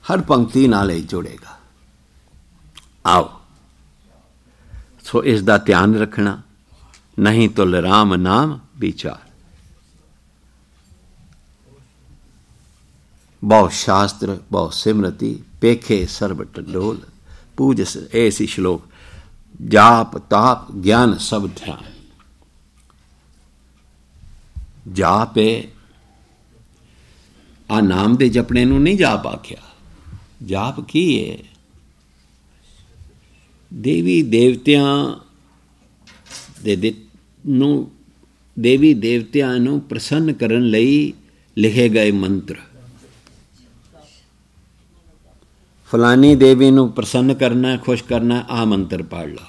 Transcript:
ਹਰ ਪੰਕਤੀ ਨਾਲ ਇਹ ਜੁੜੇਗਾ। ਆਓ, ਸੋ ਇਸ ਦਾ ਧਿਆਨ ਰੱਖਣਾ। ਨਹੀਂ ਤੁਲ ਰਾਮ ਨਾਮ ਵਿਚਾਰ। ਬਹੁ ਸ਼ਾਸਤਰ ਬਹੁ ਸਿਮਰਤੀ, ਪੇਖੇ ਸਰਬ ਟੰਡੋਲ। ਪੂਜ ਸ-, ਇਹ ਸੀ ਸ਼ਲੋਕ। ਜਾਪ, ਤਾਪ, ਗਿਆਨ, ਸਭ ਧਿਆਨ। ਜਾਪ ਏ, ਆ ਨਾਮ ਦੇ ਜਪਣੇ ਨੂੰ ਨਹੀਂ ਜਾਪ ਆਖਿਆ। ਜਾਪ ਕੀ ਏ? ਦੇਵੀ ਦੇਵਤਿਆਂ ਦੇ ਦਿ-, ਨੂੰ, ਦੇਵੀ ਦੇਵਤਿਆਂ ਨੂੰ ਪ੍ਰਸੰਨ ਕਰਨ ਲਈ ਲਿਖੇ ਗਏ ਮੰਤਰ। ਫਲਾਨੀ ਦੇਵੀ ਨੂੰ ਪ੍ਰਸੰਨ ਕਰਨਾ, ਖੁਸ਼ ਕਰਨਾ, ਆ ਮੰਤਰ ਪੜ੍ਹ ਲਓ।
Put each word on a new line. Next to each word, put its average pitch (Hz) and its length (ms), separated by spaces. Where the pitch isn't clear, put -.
ਹਰ 185 160
ਪੰਕਤੀ 127 460
ਨਾਲ 101 240
ਇਹ 82 120
ਜੁੜੇਗਾ। - 560
ਆਓ, - 360
ਸੋ - 200
ਇਸ 110 180
ਦਾ 104 160
ਧਿਆਨ 98 380
ਰੱਖਣਾ। 104 460
ਨਹੀਂ 107 300
ਤੁਲ 95 260
ਰਾਮ 95 400
ਨਾਮ 120 440
ਵਿਚਾਰ। - 420
ਬਹੁ 104 260
ਸ਼ਾਸਤਰ 98 720
ਬਹੁ 92 180
ਸਿਮਰਤੀ, 107 760
ਪੇਖੇ 113 440
ਸਰਬ 95 380
ਟੰਡੋਲ। 98 580
ਪੂਜ 135 240
ਸ-, - 160
ਇਹ 113 180
ਸੀ 107 160
ਸ਼ਲੋਕ। 90 400
ਜਾਪ, 107 520
ਤਾਪ, 110 540
ਗਿਆਨ, 104 460
ਸਭ 101 380
ਧਿਆਨ। - 380
ਜਾਪ 95 440
ਏ, 110 300
ਆ 110 100
ਨਾਮ 101 340
ਦੇ 127 140
ਜਪਣੇ 120 360
ਨੂੰ 135 160
ਨਹੀਂ 185 160
ਜਾਪ 123 300
ਆਖਿਆ। - 340
ਜਾਪ 107 380
ਕੀ 160 320
ਏ? - 300
ਦੇਵੀ 165 500
ਦੇਵਤਿਆਂ 131 920
ਦੇ 107 120
ਦਿ-, 107 180
ਨੂੰ, 139 440
ਦੇਵੀ 135 340
ਦੇਵਤਿਆਂ 120 640
ਨੂੰ 139 240
ਪ੍ਰਸੰਨ 147 520
ਕਰਨ 117 280
ਲਈ 123 520
ਲਿਖੇ 110 320
ਗਏ 107 220
ਮੰਤਰ। 95 440
ਫਲਾਨੀ 123 440
ਦੇਵੀ 131 360
ਨੂੰ 131 200
ਪ੍ਰਸੰਨ 127 420
ਕਰਨਾ, 127 440
ਖੁਸ਼ 123 260
ਕਰਨਾ, 120 460
ਆ 117 160
ਮੰਤਰ 92 380
ਪੜ੍ਹ 82 240
ਲਓ। - 220